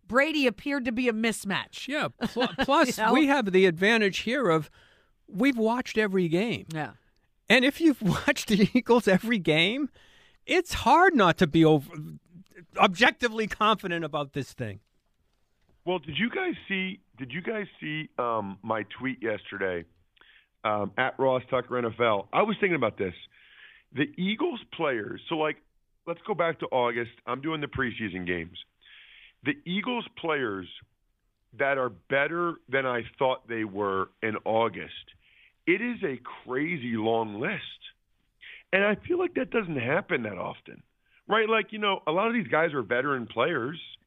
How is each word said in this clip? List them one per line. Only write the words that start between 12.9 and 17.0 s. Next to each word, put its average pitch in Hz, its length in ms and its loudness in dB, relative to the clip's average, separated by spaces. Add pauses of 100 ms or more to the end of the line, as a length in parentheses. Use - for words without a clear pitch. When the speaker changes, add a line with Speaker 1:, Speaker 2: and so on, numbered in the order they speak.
Speaker 2:
confident 190 580 0
about 147 280 -4
this 135 200 -6
thing. 104 280 -10 (1040)
Speaker 3:
Well, 180 140 -2
did 151 200 -10
you 220 120 0
guys 370 240 -4 (140)
see, 190 320 -4 (180)